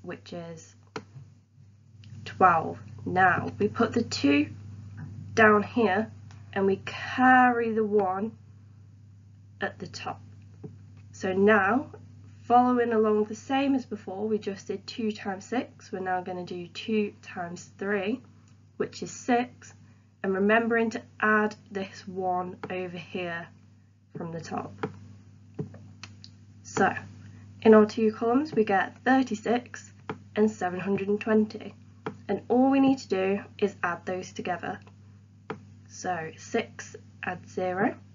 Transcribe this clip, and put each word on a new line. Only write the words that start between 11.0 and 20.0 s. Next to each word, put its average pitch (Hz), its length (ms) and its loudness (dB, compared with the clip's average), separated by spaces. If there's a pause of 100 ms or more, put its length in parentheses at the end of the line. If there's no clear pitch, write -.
So 190 200 -4
now, 202 540 4 (580)
following 240 480 4
along 214 320 4
the 214 120 -8
same 277 400 0
as 247 100 -4
before, 202 400 -8
we 220 100 0
just 202 300 -6
did 196 180 -6
two 220 280 -4
times 202 320 -8
six, - 480 -8
we're 190 80 -6
now 185 200 -2
gonna 180 240 -8
do 175 220 -10
two 208 560 -2
times 175 560 -12
three, 202 420 -2 (560)
which - 280 -6
is 170 80 -10
six, - 600 -2 (520)